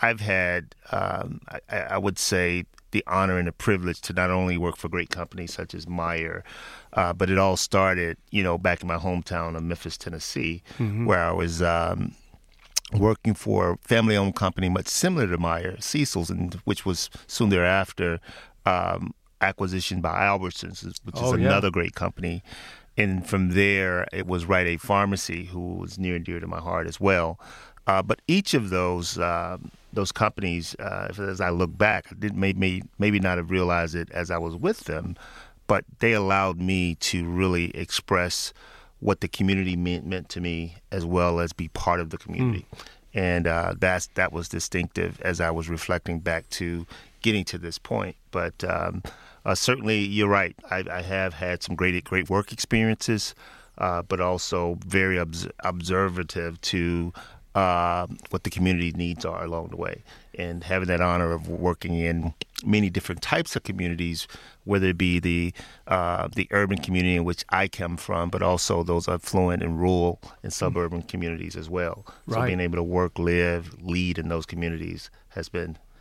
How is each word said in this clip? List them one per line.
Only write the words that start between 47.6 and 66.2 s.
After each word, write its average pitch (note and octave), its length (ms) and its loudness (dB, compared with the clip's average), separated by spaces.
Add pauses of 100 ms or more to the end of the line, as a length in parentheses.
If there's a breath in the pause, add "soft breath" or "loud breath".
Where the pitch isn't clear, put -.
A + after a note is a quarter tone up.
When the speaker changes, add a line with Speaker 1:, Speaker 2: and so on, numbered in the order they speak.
Speaker 1:
point. F#2+ 380 -4 (160)
But, F2 320 -2
um, F2 400 -2 (420 loud breath)
uh, G2 80 2
certainly, A2 460 2
you're G2+ 300 2
right. G2 260 4 (160)
I, F#2 180 -2
I F2+ 120 -6
have F#2 340 -2
had F2+ 260 -4
some E2+ 140 -6
great, F2+ 300 2
great F#2 260 0
work G2 220 2
experiences, A2 800 2 (420 loud breath)
uh, F2 240 0
but F2+ 200 -2
also F2 640 0
very F#2+ 320 4
obs-, E2 300 -4 (400)
observative F2+ 720 -2
to, E2+ 520 0 (400 loud breath)
uh, F2 540 2 (240)
what - 120 -4
the F2 60 -6
community F2+ 420 2
needs E2+ 320 -4
are E2+ 200 -6
along E2 260 -6
the E2 80 -12
way. F2 260 -8 (340 soft breath)
And E2+ 260 -6
having F#2 260 0
that F2 100 2
honor F2 320 2
of E2+ 160 -4
working E2+ 500 -2
in E2 360 0 (320)
many G#2 240 4
different F2+ 320 -4
types - 340 -2
of - 80 -4
communities, F2 640 -4 (380 loud breath)
whether G2 220 4
it F2 100 4
be F2 220 4
the, F2 340 2 (340 loud breath)
uh, F2+ 480 0